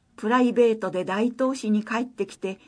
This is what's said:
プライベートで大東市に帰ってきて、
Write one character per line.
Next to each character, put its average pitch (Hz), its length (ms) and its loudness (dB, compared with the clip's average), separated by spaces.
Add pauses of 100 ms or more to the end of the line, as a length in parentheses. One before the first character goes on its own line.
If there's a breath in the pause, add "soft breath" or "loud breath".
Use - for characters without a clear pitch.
(140)
プ 208 140 -6
ラ 254 120 4
イ 247 120 4
ベ 233 200 4
ー 220 60 -4
ト 185 140 -4
で 185 120 -2
大 208 260 -2
東 262 280 -2
市 214 120 -4
に 214 140 0
帰 233 180 -4
っ - 20 -6
て 202 220 -6
き - 100 -14
て、 190 320 -8